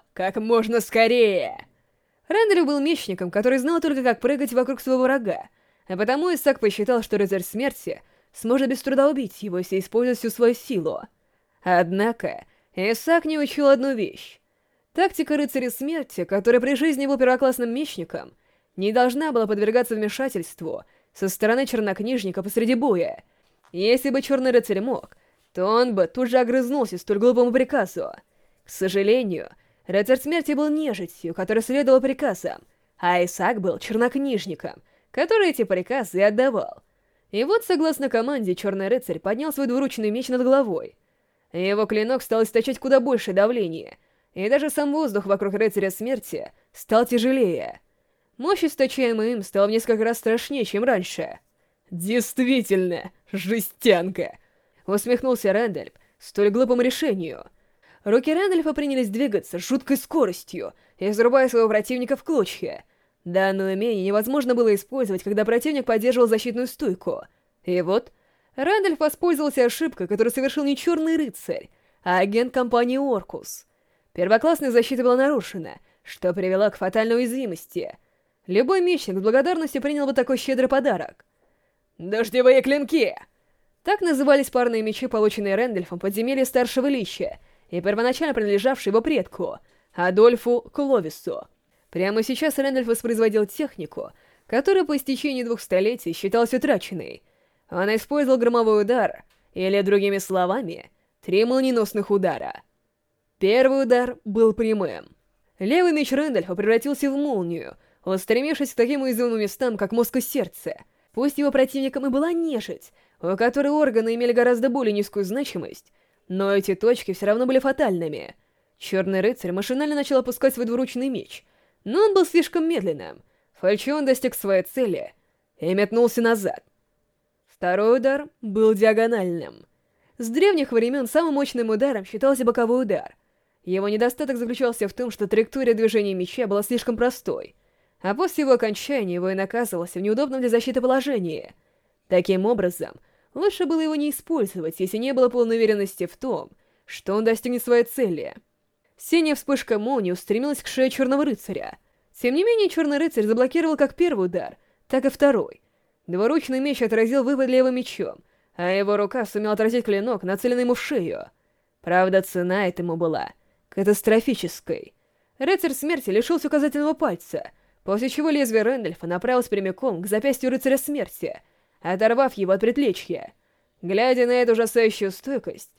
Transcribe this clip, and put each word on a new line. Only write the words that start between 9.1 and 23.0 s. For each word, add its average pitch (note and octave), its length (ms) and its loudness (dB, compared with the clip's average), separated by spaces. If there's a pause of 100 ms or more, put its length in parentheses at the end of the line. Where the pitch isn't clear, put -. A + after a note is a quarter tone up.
убить C4 320 -6
его, F3+ 160 -6
если F#3 200 -4
использовать A#3 400 0
всю A3+ 120 -4
свою A#3 240 2
силу. F3+ 480 -4 (600)
Однако F3+ 840 0 (280)
Исаак A#3 500 0
не D#4 140 -2
учел D4 300 0
одну C4+ 260 4
вещь. - 460 -8 (540)
Тактика E4 420 0
рыцаря C4 340 -2
смерти, C#4 540 -6
который G#3+ 360 4
при C4 140 0
жизни C#4 320 0
был C#4 120 0
первоклассным B3+ 560 2
мечником, F#3 580 -8 (440)
не G3 160 0
должна B3 400 2
была A3+ 140 0
подвергаться G#3+ 480 0
вмешательству G#3 920 -6 (280)
со - 160 -4
стороны A#3 380 2
чернокнижника G#3 760 -4
посреди A3+ 320 0
боя. A#3 500 0 (480)